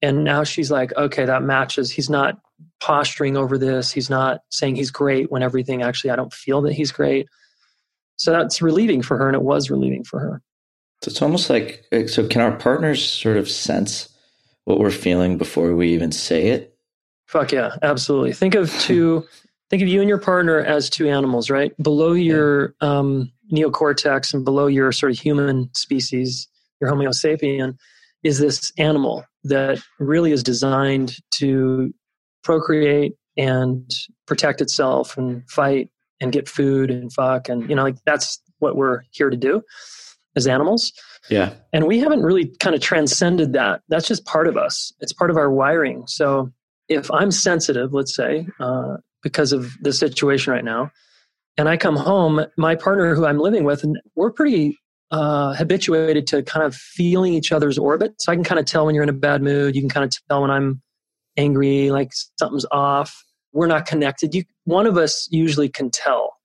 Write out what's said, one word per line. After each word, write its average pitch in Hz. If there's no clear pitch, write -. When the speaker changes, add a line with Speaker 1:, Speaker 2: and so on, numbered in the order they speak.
Speaker 1:
And 143
now 143
she's 151
like, 127
"Okay, 143
that 131
matches." 135
He's 127
not 139
posturing 143
over 135
this. 131
He's 131
not 131
saying 135
he's 135
great 135
when 131
everything, 127
actually, 123
I 120
don't 123
feel 139
that 147
he's 147
great. 139
So 165
that's 165
relieving 165
for 131
her, 135
and 135
it 135
was 139
relieving 131
for 135
her. 139
Speaker 2:
So -
it's -
almost 165
like, -
like, 113
so 110
can 117
our 113
partners 143
sort 110
of 95
sense -
what 101
we're 104
feeling 90
before 85
we 85
even 82
say 82
it? -
Speaker 1:
Fuck 143
yeah, 127
absolutely. 135
Think 190
of 175
two, 165
<laughs> -
think 196
of 190
you 190
and 202
your 202
partner 180
as 147
two 156
animals, 135
right? 139
Below 156
Speaker 2:
Yeah. 170
Speaker 1:
your, 143
um, 139
neocortex 147
and 131
below 139
your 135
sort 135
of 117
human 139
species, 127
your 139
Homo 139
sapien, 139
is 143
this -
animal 143
that 135
really 160
is 135
designed 135
to 131
procreate 151
and 127
protect 139
itself 131
and 123
fight 139
and 127
get 139
food 135
and 123
fuck. 131
And, 120
you 147
know, 135
like, 131
that's -
what 143
we're 131
here 143
to 123
do 143
as 127
animals. 151
Speaker 2:
Yeah. 101
Speaker 1:
And 151
we 226
haven't 294
really 170
kind 170
of 127
transcended 160
that. 104
That's 160
just -
part 160
of 127
us. -
It's -
part 180
of 160
our 143
wiring. 139
So 139
if 151
I'm 190
sensitive, 143
let's 135
say, 147
uh, 127
because 147
of 127
the 143
situation 139
right 120
now, 117
and 151
I 165
come 165
home, 156
my 165
partner 175
who 160
I'm 147
living 190
with, 143
and 156
we're 208
pretty, 190
uh, 147
habituated 160
to 143
kind 156
of 135
feeling 180
each 156
other's 147
orbit. 156
So -
I 175
can 175
kind 165
of 147
tell 156
when 156
you're 147
in 147
a 139
bad 143
mood. 143
You 139
can 135
kind 139
of 139
tell 139
when 139
I'm 139
angry, 139
like 135
something's 143
off. 143
We're 165
not 160
connected. 147
You, 185
one 185
of 196
us 156
usually 151
can 135
tell 117